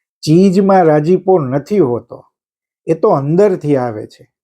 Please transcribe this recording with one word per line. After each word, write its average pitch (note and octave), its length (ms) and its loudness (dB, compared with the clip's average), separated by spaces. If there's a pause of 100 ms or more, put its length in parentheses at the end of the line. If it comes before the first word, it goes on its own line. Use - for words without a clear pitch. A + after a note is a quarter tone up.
(220)
ચીજમાં F#3+ 640 2
રાજીપો E3+ 560 2
નથી C#3 400 -4
હોતો, A#2+ 460 -4 (640)
એ E3 60 -2
તો E3+ 160 -2
અંદરથી D#3 640 0
આવે A2+ 320 -6
છે. - 160 -20 (200)